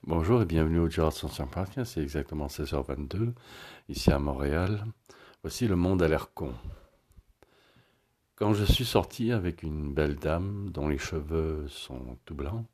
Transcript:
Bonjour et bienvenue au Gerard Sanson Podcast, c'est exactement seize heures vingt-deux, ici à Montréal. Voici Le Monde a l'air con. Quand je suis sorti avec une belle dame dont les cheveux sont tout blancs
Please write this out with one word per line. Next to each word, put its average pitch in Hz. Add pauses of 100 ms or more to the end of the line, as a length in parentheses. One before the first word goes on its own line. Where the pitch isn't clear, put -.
Bonjour 85
et -
bienvenue 80
au 85
Gerard 80
Sanson 73
Podcast, 95
c'est 78
exactement 73
seize 76
heures 69
vingt-deux, 73 (560)
ici -
à 71
Montréal. 73 (560)
Voici 117
Le 95
Monde 90
a 82
l'air 78
con. 67 (1800)
Quand 107
je 104
suis 120
sorti 113
avec 90
une 76
belle 73
dame 95
dont 73
les 73
cheveux 78
sont 64
tout 80
blancs 95